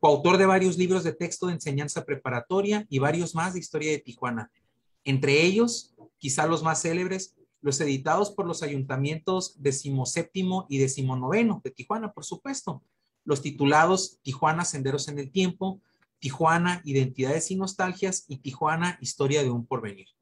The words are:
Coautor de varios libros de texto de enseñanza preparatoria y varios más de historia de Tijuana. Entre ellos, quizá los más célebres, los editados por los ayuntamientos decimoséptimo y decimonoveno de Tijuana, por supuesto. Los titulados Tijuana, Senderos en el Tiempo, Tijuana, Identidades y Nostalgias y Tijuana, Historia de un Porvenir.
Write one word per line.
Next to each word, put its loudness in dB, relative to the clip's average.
Coautor 6
de 8
varios 4
libros 2
de 0
texto -6
de -2
enseñanza -4
preparatoria -2
y 0
varios 0
más -2
de -6
historia -4
de -2
Tijuana. -8
Entre 4
ellos, 2
quizá -2
los 0
más 0
célebres, -4
los -2
editados 0
por -4
los -6
ayuntamientos -4
decimoséptimo -2
y -2
decimonoveno 0
de -8
Tijuana, -6
por -14
supuesto. -10
Los 0
titulados 2
Tijuana, -2
Senderos -4
en -8
el -10
Tiempo, -2
Tijuana, 2
Identidades 0
y -2
Nostalgias -2
y -10
Tijuana, -2
Historia 0
de 2
un -2
Porvenir. -8